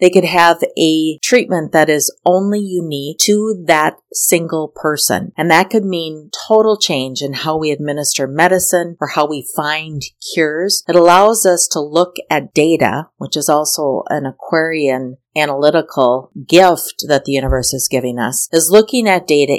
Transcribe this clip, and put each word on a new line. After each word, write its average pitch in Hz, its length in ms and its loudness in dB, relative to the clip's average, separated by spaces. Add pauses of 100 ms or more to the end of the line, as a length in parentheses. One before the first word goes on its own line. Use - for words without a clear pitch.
they 180 100 6
could 180 140 4
have 170 380 2 (140)
a 156 460 0
treatment 180 500 0
that 156 160 4
is 151 260 0 (120)
only 202 340 0
unique 165 600 -6
to 208 460 0
that 156 300 2 (160)
single 165 380 -2 (240)
person. 139 640 -4
And 165 160 -2
that 185 180 4
could 220 140 0
mean 160 460 -8 (180)
total 220 280 4
change 131 460 -4
in 139 100 -6
how 156 240 -6
we 156 140 -2
administer 143 560 -4
medicine 170 760 0
or 147 60 -4
how 147 180 -2
we 151 300 -6
find 156 480 -6 (320)
cures. 165 540 -2
It 170 80 2
allows 190 500 6
us 175 220 2
to 165 120 -4
look 156 360 -2 (120)
at 151 240 -4
data, 147 640 0
which - 180 -8
is 147 120 -4
also 151 600 0
an 139 180 -4
Aquarian 135 920 -4 (180)
analytical 147 960 0 (160)
gift 175 580 2
that 143 180 0
the - 60 -8
universe 131 420 -2
is 131 160 -6
giving 123 300 -4
us, 120 320 -4
is 165 180 2
looking 220 400 4
at 180 200 0
data 143 300 2